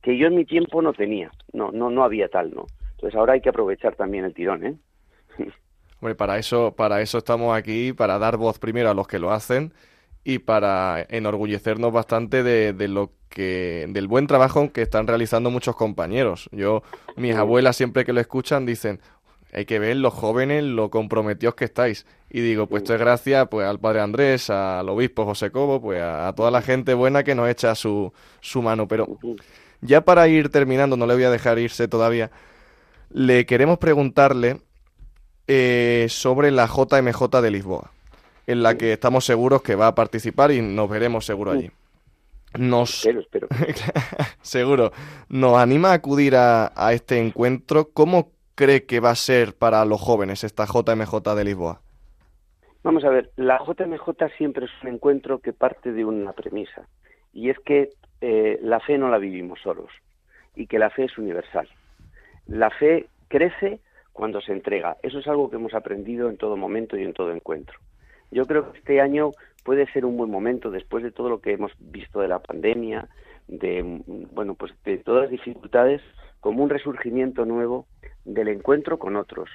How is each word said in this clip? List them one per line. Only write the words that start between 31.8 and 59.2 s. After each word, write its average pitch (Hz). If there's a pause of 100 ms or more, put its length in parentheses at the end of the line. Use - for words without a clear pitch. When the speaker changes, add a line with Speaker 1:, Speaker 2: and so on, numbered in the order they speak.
Speaker 2:
todavía, 113 (800)
le 127
queremos 143
preguntarle, 139 (880)
eh, 120
sobre 135
la 123
J 135
M 123
J 127
de 113
Lisboa, 98 (560)
en 120
la 113
Speaker 1:
Sí. 113
Speaker 2:
que 113
estamos 127
seguros 123
que 107
va 107
a 113
participar 117
y 127
nos 104
veremos 113
seguro 101
Speaker 1:
Sí. 143
Speaker 2:
allí. 87 (840)
Nos 120
Speaker 1:
Espero, 117
espero. -
Speaker 2:
<laughs> 143
Seguro. 123 (380)
¿Nos 131
anima 139
a -
acudir 143
a, 120
a 113
este 120
encuentro? 123
¿Cómo 165 (240)
cree 135
que 120
va 120
a 117
ser 120
para 110
los 107
jóvenes 101
esta 107
J 117
M 110
J 104
de 104
Lisboa? 90 (1040)
Speaker 1:
Vamos 160
a 143
ver, 131
la 127
J 165
M 165
J 160
siempre 139
es - (120)
un 131
encuentro 135
que 117
parte -
de 113
una 104
premisa, - (460)
y 120
es 131
que, 143 (320)
eh, 110
la 113
fe 147
no 135
la 117
vivimos 92